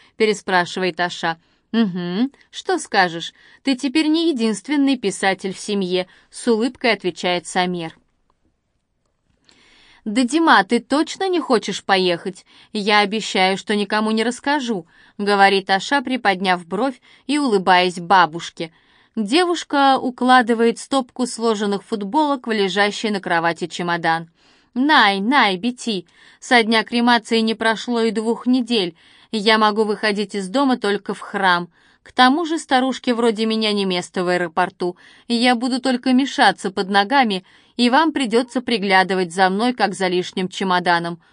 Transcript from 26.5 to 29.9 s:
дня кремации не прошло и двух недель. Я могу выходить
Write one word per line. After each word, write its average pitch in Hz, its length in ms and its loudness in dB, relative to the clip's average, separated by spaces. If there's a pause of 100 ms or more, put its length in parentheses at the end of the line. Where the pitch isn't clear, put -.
дня 220 200 2
кремации 240 560 2
не 220 140 0
прошло 226 480 -2
и 226 100 2
двух 220 340 -4
недель. 240 520 0 (340)
Я 220 260 2
могу 214 280 2
выходить 208 500 -4